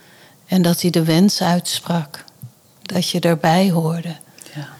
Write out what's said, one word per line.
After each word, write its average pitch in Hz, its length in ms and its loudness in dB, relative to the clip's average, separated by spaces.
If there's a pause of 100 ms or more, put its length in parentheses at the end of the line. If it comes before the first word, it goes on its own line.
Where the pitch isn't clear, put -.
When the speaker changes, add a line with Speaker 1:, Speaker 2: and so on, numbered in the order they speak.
(460)
Speaker 1:
en 185 160 2
dat 170 200 2
hij 180 100 0
de 165 120 2
wens 165 380 4
uitsprak 175 840 -4 (580)
dat - 280 -4
je 180 100 -2
erbij 170 520 2
hoorde. 165 440 -4 (400)
Speaker 2:
Ja. 147 140 -12 (100)